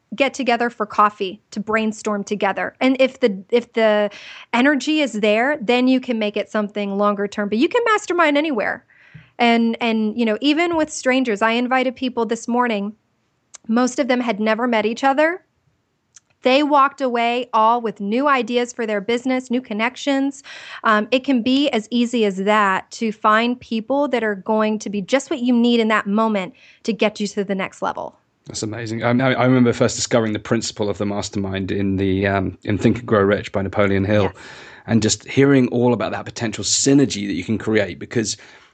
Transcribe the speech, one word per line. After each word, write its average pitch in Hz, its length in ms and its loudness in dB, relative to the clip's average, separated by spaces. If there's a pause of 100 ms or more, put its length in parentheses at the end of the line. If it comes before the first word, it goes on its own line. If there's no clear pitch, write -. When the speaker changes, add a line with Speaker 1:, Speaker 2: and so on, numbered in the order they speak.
(160)
Speaker 1:
get 262 180 0
together 240 380 0
for 208 160 -6
coffee 208 520 0 (120)
to - 80 -10
brainstorm 214 640 -2
together?" 190 580 -4
And 262 180 2
if 254 200 0
the, 196 320 0
if 233 220 0
the 208 360 2 (420)
energy 285 500 2
is 247 120 -2
there, 220 480 2
then 247 260 2
you 262 120 4
can 247 180 -4
make 208 180 -2
it 202 140 -6
something 202 480 -4
longer 202 300 0
term. 208 220 -4
But 214 100 0
you 330 100 2
can 466 160 0
mastermind 349 500 2
anywhere. 285 480 -2 (540)
And, 233 420 2
and, 220 380 -2
you 240 80 0
know, 214 160 0
even 330 340 0
with 311 140 0
strangers, 247 540 0
I 226 80 4
invited 247 440 0
people 247 300 -4
this 233 220 -6
morning. 226 480 -2 (720)
Most 254 320 0
of 277 80 -2
them 254 140 0
had 226 180 -4
never 220 280 0
met 220 200 0
each 226 160 -4
other. 302 420 0 (960)
They 262 220 4
walked 277 380 2
away 240 520 -2
all 226 280 4
with 214 180 -6
new 226 300 0
ideas 240 420 0
for 233 140 -8
their 214 160 -2
business, 254 500 -2
new 240 80 0
connections. 254 840 -2 (440)
Um, 214 260 2
it 262 140 0
can 262 160 2
be 262 300 2
as 220 200 -2
easy 240 320 0
as 196 140 0
that 196 540 2
to 226 200 -4
find 226 480 2
people 254 480 -2
that 247 160 -2
are 214 120 -2
going 214 440 0
to 214 100 -10
be 202 120 -4
just 254 280 0
what 311 100 -4
you 247 140 2
need 233 280 4
in 220 80 2
that 214 180 2
moment 208 460 0 (300)
to 233 100 -2
get 208 260 0
you 208 80 -2
to 202 160 -4
the 196 120 -4
next - 260 -8
level. - 360 -8 (320)
Speaker 2:
That's - 140 -10
amazing. 113 400 -6
I, 120 80 2
I, 127 220 2
I 123 120 2
remember 127 280 4
first 117 220 0
discovering 113 380 0
the 104 60 -4
principle 110 500 -4
of 98 80 -6
the 104 80 -2
mastermind 98 640 -4
in 98 260 -2
the, 98 280 0
um, 95 380 0
in 104 160 -2
Think 117 180 2
and - 100 -12
Grow 107 140 4
Rich 98 300 2
by 101 100 -2
Napoleon 98 420 0
Hill, 104 200 2
Speaker 1:
Yes. 95 100 -2 (540)
Speaker 2:
and 113 160 2
just - 220 0
hearing 135 420 4
all 120 260 2
about 98 200 -4
that 101 120 -8
potential 107 380 -8
synergy 131 640 2
that 98 60 -4
you 78 100 -4
can 110 160 -2
create. 104 400 -2
Because 107 380 -4 (360)